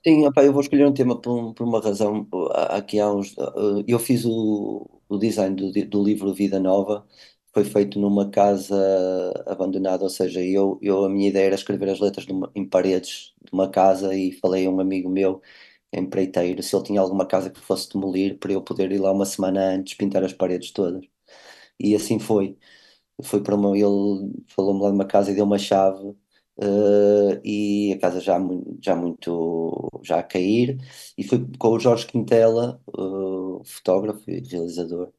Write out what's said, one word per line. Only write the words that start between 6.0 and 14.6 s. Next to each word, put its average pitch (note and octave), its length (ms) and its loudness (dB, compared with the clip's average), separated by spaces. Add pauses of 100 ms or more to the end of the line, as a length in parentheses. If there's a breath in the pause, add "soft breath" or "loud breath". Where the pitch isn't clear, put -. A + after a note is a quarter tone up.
livro G2 300 0
Vida F#2+ 260 0
Nova, G2 460 0 (480 soft breath)
foi - 100 4
feito G2+ 360 0
numa G2+ 320 2
casa G2+ 440 2 (680)
abandonada, F#2+ 580 -2
ou G2 60 -2
seja, F2+ 340 -2
eu, G2 380 0
eu, G2 240 2
a G2 40 0
minha G2 200 2
ideia G2 180 4
era G2 80 2
escrever G2 340 -4
as F#2+ 100 -2
letras G2+ 260 -2
numa, F#2+ 300 -6
em G2 120 -6
paredes F#2 680 -2 (100)
de - 100 -18
uma F#2+ 160 0
casa F#2+ 460 2
e F#2+ 160 -2
falei F#2 340 0